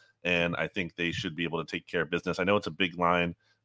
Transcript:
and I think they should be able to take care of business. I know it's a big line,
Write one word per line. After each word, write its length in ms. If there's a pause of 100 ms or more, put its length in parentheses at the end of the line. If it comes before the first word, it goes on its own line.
(240)
and 320
I 100
think 300
they 160
should 240
be 80
able 200
to 60
take 160
care 140
of 100
business. 300
I 40
know 120
it's 100
a 60
big 260
line, 380 (280)